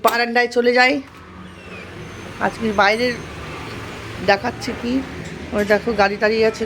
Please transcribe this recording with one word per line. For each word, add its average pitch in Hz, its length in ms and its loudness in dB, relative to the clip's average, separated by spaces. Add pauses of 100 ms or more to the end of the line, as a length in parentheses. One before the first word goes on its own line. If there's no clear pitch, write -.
বারান্দায় 233 500 4
চলে 240 240 4
যাই। 254 140 6 (1500)
আজকে 226 200 -2 (160)
বাইরের 226 320 4 (1160)
দেখাচ্ছি 233 420 0 (100)
কি, 240 120 -2 (640)
ওই 208 160 2
দেখো 208 180 2 (120)
গাড়ি 202 220 4
দাঁড়িয়ে 220 260 4
আছে, 220 160 -4